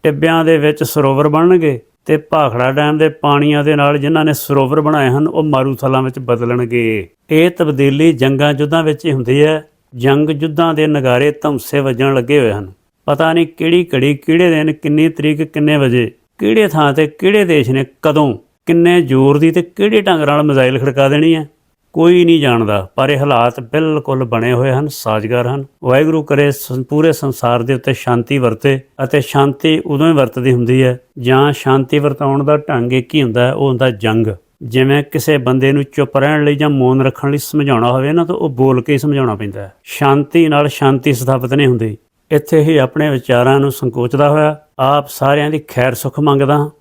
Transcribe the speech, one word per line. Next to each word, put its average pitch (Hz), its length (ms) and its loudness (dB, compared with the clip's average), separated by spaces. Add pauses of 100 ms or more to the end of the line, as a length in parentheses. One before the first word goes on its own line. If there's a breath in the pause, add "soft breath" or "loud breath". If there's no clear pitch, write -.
ਟਿੱਬਿਆਂ 160 420 0
ਦੇ 160 120 4
ਵਿੱਚ 151 260 0
ਸਰੋਵਰ 135 440 0
ਬਣਨਗੇ 160 540 2 (240)
ਤੇ 151 120 0
ਭਾਖੜਾ 131 540 0
ਡੈਮ 147 260 0
ਦੇ 156 120 2
ਪਾਣੀਆਂ 147 540 0
ਦੇ 151 120 2
ਨਾਲ 147 220 2
ਜਿਨ੍ਹਾਂ 151 280 0
ਨੇ 156 80 0
ਸਰੋਵਰ 139 480 0
ਬਣਾਏ 147 280 0
ਹਨ, 143 180 0
ਉਹ 160 160 -2
ਮਾਰੂਥਲਾਂ 135 580 -2
ਵਿੱਚ 131 180 -6
ਬਦਲਣਗੇ। 120 920 -2 (200)
ਇਹ 160 220 2
ਤਬਦੀਲੀ 151 640 0
ਜੰਗਾਂ 135 460 0
ਯੁੱਧਾਂ 151 240 0
ਵਿੱਚ 151 220 -4
ਹੀ 156 60 0
ਹੁੰਦੀ 131 320 0
ਹੈ। 156 200 0 (320)
ਜੰਗ 135 340 0
ਯੁੱਧਾਂ 160 440 -2
ਦੇ 151 140 0
ਨਗਾਰੇ 139 440 2
ਧਮਸੇ 143 480 -4
ਵੱਜਣ 135 340 0
ਲੱਗੇ 135 260 2
ਹੋਏ 120 120 2
ਹਨ। 98 200 -8 (340)
ਪਤਾ 160 280 0
ਨਹੀਂ 165 140 0
ਕਿਹੜੀ 170 480 0
ਘੜੀ, 139 200 0
ਕਿਹੜੇ 170 340 2
ਦਿਨ, 156 240 0
ਕਿੰਨੀ 151 360 0
ਤਰੀਕ, 151 340 -4
ਕਿੰਨੇ 151 340 0
ਵਜੇ, 123 340 0 (260)
ਕਿਹੜੇ 214 300 2
ਥਾਂ 147 260 0
ਤੇ 151 140 0
ਕਿਹੜੇ 196 380 0
ਦੇਸ਼ 147 240 0
ਨੇ 135 160 0 (160)
ਕਦੋਂ, 147 360 0 (280)
ਕਿੰਨੇ 170 360 4
ਜ਼ੋਰ 135 360 2
ਦੀ 160 140 2
ਤੇ 175 100 0
ਕਿਹੜੇ 208 400 0
ਢੰਗ 180 220 0
ਨਾਲ 147 200 2
ਮਿਜ਼ਾਈਲ 135 360 2
ਖੜਕਾ 135 300 0
ਦੇਣੀ 156 260 2
ਹੈ, 151 140 -8 (440)
ਕੋਈ 170 320 4
ਨਹੀਂ 165 160 4
ਜਾਣਦਾ। 107 540 0
ਪਰ 131 140 0
ਇਹ 143 80 0
ਹਾਲਾਤ 123 420 0
ਬਿਲਕੁਲ 139 640 -2
ਬਣੇ 117 300 -2
ਹੋਏ 127 180 0
ਹਨ, 135 160 -2
ਸਾਜ਼ਗਾਰ 117 600 -4
ਹਨ। 135 180 -6 (180)
ਵਾਹਿਗੁਰੂ 151 400 2
ਕਰੇ 143 280 0
ਸੰ-, 131 320 -8
ਪੂਰੇ 156 280 0
ਸੰਸਾਰ 120 520 -2
ਦੇ 135 100 -2
ਉੱਤੇ 127 200 -4
ਸ਼ਾਂਤੀ 120 440 -2
ਵਰਤੇ, 131 420 0 (240)
ਅਤੇ 135 180 0
ਸ਼ਾਂਤੀ 139 640 0
ਉਦੋਂ 147 220 0
ਹੀ 165 60 2
ਵਰਤਦੀ 131 400 0
ਹੁੰਦੀ 123 300 2
ਹੈ 127 160 0 (200)
ਜਾਂ 131 320 2
ਸ਼ਾਂਤੀ 135 480 -2
ਵਰਤਾਉਣ 139 440 -2
ਦਾ 151 140 2
ਢੰਗ 123 360 -4
ਇੱਕ 131 220 -4
ਹੀ 147 80 2
ਹੁੰਦਾ 120 240 0
ਹੈ, 135 60 -2
ਉਹ 139 140 -2
ਹੁੰਦਾ 131 220 0
ਜੰਗ। 110 380 -2 (360)
ਜਿਵੇਂ 131 400 0
ਕਿਸੇ 151 340 -2
ਬੰਦੇ 131 340 0
ਨੂੰ 143 120 0
ਚੁੱਪ 139 340 -4
ਰਹਿਣ 147 260 0
ਲਈ 147 120 2
ਜਾਂ 147 140 0
ਮੌਨ 131 320 2
ਰੱਖਣ 135 300 -2
ਲਈ 147 60 -2
ਸਮਝਾਉਣਾ 139 540 -2
ਹੋਵੇ 131 200 -2
ਨਾ, 170 140 0
ਤਾਂ 175 100 -6
ਉਹ 160 140 -4
ਬੋਲ 131 320 0
ਕੇ 147 120 -2
ਹੀ 135 40 0
ਸਮਝਾਉਣਾ 135 380 -2
ਪੈਂਦਾ 101 260 -10
ਹੈ। 98 120 -16 (100)
ਸ਼ਾਂਤੀ 143 640 0
ਨਾਲ 147 200 2
ਸ਼ਾਂਤੀ 135 460 0
ਸਥਾਪਿਤ 127 400 -2
ਨਹੀਂ 139 140 2
ਹੁੰਦੀ। 113 300 -2 (340)
ਇੱਥੇ 151 300 0
ਹੀ 156 160 2
ਆਪਣੇ 147 320 0
ਵਿਚਾਰਾਂ 131 500 2
ਨੂੰ 139 120 0
ਸੰਕੋਚਦਾ 127 580 -2
ਹੋਇਆ 151 280 0 (220)
ਆਪ 143 300 0
ਸਾਰਿਆਂ 147 400 -2
ਦੀ 151 100 -4
ਖੈਰ 127 340 -2
ਸੁੱਖ 131 260 -8
ਮੰਗਦਾ 143 340 2
ਹਾਂ। 147 160 -2 (120)